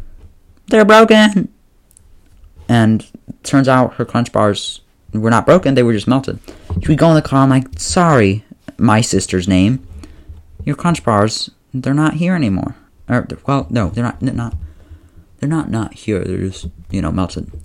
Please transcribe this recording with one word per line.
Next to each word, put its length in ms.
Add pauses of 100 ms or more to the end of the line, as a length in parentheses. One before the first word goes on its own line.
(680)
they're 180
broken." 600 (1160)
And 400 (360)
turns 260
out 260
her 120
Crunch 260
Bars 480 (320)
were 160
not 160
broken, 300
they 80
were 100
just 160
melted. 300 (300)
So 200
we 80
go 140
in 40
the 60
car, 220
I'm 80
like, 280
"Sorry, 640 (360)
my 240
sister's 440
name, 400 (760)
your 120
Crunch 280
Bars, 460 (220)
they're 200
not 220
here 200
anymore." 400 (340)
Or, 200 (180)
well, 220
no, 220
they're 140
not, 160
they're 120
not, 240 (840)
they're 80
not, 220
not 220
here, 320
they're 240
just, 200 (220)
you 120
know, 100
melted. 380 (140)